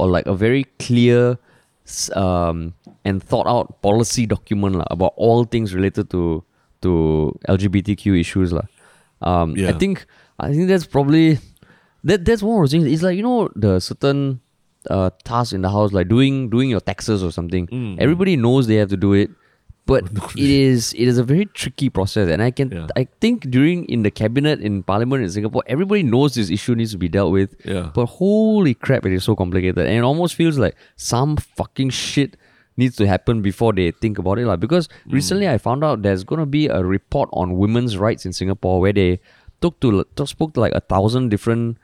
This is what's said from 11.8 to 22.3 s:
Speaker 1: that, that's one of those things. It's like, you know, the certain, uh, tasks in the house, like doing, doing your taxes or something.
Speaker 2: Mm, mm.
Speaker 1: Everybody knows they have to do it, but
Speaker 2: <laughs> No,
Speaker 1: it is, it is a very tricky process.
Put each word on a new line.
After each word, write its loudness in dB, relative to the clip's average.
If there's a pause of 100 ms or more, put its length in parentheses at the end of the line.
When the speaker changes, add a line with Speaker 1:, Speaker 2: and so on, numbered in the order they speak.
Speaker 1:
that, 2
that's 2
one 0
of 4
those 2
things. 2
It's 0
like, 0
you -4
know, 0
the 2
certain, -2 (500)
uh, 0 (140)
tasks -2
in -4
the 0
house, 0
like 0
doing, 2
doing 0
your 0
taxes -4
or -2
something. -4
Speaker 2:
Mm, -8
mm. -10
Speaker 1:
Everybody 2
knows 2
they 4
have 2
to -2
do 2
it, 2 (560)
but 0
Speaker 2:
<laughs> -
No, -6 (140)
Speaker 1:
it 2
is, 4
it 0
is 2
a 2
very 2
tricky -6
process. 0